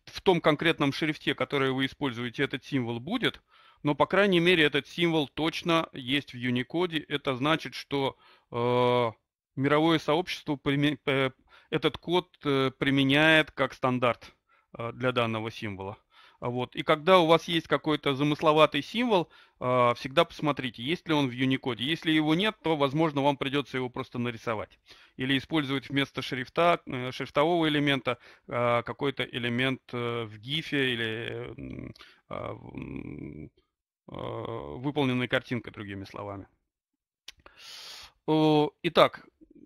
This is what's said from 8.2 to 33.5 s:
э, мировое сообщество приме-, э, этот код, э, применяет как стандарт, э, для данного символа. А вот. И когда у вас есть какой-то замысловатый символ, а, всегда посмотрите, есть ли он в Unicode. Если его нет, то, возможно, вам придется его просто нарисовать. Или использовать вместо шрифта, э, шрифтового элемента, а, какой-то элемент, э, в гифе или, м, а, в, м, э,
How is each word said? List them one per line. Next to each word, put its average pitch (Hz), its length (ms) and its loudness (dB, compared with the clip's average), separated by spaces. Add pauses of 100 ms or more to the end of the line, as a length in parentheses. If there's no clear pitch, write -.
э, 123 600 2 (460)
мировое 151 420 4
сообщество 156 580 -2
приме-, 143 500 0
э, 135 240 0 (400)
этот 147 280 -2
код, 175 300 0 (160)
э, 135 320 2
применяет 143 720 4
как 131 220 -2
стандарт, 123 600 0 (440)
э, 117 160 -8
для 123 200 0
данного 113 380 -2
символа. 98 460 -10 (440)
А 123 80 -4
вот. 123 260 -6
И 151 80 -6
когда 160 360 4
у 165 80 4
вас 165 220 4
есть 165 180 -2
какой-то 147 480 0
замысловатый 147 680 4
символ, 214 460 0 (300)
а, 123 360 2
всегда 143 300 2
посмотрите, 135 580 -4
есть 156 240 -4
ли 165 80 0
он 143 140 2
в 117 40 -6
Unicode. 127 480 0
Если 160 300 -2
его 156 240 4
нет, 208 280 -2
то, 160 140 0
возможно, 143 460 2
вам 143 140 2
придется 135 400 -4
его 127 120 -4
просто 123 300 -10
нарисовать. 113 600 -6 (380)
Или 131 200 0
использовать 135 520 -2
вместо 135 320 -2
шрифта, 165 680 0
э, 127 240 -6
шрифтового 156 580 0
элемента, 143 500 0 (300)
а, 120 340 2
какой-то 131 420 -4
элемент, 123 560 -2 (120)
э, 117 320 -4
в 107 140 -16
гифе 135 540 -2
или, 117 640 -6
м, - 360 -10 (360)
а, - 240 -8
в, - 220 -16
м, - 720 -10
э, - 1300 -12